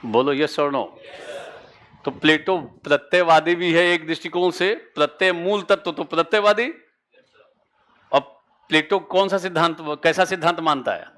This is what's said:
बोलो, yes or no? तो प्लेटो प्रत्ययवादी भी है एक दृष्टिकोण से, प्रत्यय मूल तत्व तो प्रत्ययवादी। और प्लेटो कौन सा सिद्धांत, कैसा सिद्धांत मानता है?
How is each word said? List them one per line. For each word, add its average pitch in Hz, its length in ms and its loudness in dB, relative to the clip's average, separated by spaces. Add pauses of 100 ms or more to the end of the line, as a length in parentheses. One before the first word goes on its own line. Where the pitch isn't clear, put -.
बोलो, 127 300 2
yes 147 240 -2
or 143 120 0
no? 120 160 -4 (1160)
तो 139 60 -4
प्लेटो 156 460 0
प्रत्ययवादी 160 960 2
भी 170 180 -2
है 175 120 4
एक 170 220 0
दृष्टिकोण 170 440 -2
से, 185 240 -2
प्रत्यय 147 560 -2
मूल 185 300 -2
तत्व 175 300 0
तो 160 120 -8
प्रत्ययवादी। 208 720 0 (1400)
और 143 80 4 (500)
प्लेटो 156 300 2
कौन 185 300 0
सा 196 80 -2
सिद्धांत, 170 440 -2
कैसा 156 440 0
सिद्धांत 170 340 -2
मानता 143 320 0
है? 82 160 -8 (100)